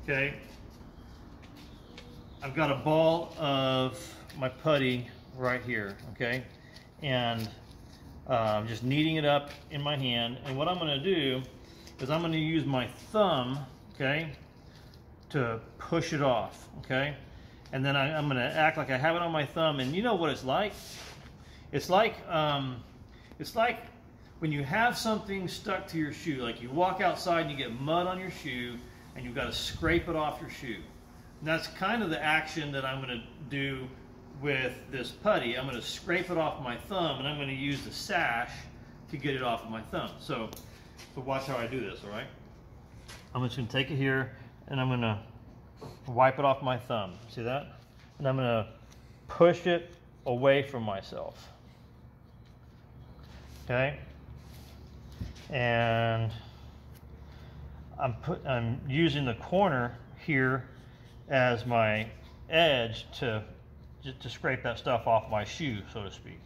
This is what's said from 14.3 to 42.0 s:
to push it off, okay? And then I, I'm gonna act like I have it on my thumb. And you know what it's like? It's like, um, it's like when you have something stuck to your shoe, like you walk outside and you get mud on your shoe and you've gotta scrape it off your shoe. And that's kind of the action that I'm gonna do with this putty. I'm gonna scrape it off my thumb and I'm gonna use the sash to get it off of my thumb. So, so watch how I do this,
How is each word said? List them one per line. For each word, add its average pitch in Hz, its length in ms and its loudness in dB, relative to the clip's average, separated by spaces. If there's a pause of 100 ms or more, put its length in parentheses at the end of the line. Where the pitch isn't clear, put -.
to 117 320 0 (160)
push - 340 0
it 151 100 2
off, 120 460 2 (120)
okay? 139 360 0 (560)
And 135 120 -2
then 139 120 4
I, 143 200 4
I'm 147 120 2
gonna 131 280 2
act 156 220 6
like 135 140 0
I 127 60 2
have 160 180 4
it 175 60 2
on 170 100 0
my 151 140 2
thumb. 156 340 2
And 131 160 0
you 202 80 0
know 240 100 4
what 165 160 4
it's 123 140 -2
like? 165 300 0 (1000)
It's 143 180 -2
like, 202 260 6 (140)
um, 143 540 0 (560)
it's - 160 -8
like 233 240 2 (600)
when 160 120 0
you 143 120 0
have 214 340 2
something 196 500 -2
stuck - 400 -4
to 165 100 -4
your 147 160 0
shoe, 131 300 -2
like 113 180 -6
you 120 80 -10
walk 180 320 2
outside 170 460 2
and 147 40 -4
you 139 60 -6
get 120 220 -4
mud 165 260 2
on 185 140 -2
your 185 100 -6
shoe 123 480 -6 (380)
and 127 100 -10
you've 120 80 -8
gotta 120 200 -2
scrape 165 540 2
it 165 80 0
off 151 240 0
your 151 120 -10
shoe. 117 260 -8 (600)
And 147 80 -6
that's 160 200 2
kind 226 360 0
of 170 80 0
the 156 120 -2
action 156 500 2
that 135 120 -2
I'm 135 160 -2
gonna 123 220 -4 (260)
do 135 380 -2 (520)
with 131 340 0 (180)
this 123 180 -4
putty. 131 480 2
I'm 131 80 -4
gonna 123 160 -4
scrape 175 480 -2
it 170 80 2
off 156 240 0
my 120 160 -4
thumb 165 420 -2
and 135 80 -2
I'm 147 120 -4
gonna 135 140 -2
use 135 300 -2
the 110 80 -10
sash 139 600 0 (580)
to 151 80 -8
get 139 160 -2
it 131 80 -2
off 117 220 0
of 110 80 -10
my 113 100 -6
thumb. 117 380 -4
So, 113 300 -4 (640)
so 135 60 -8
watch 135 260 -2
how 135 100 -2
I 117 80 -2
do 127 140 -4
this, 95 240 -6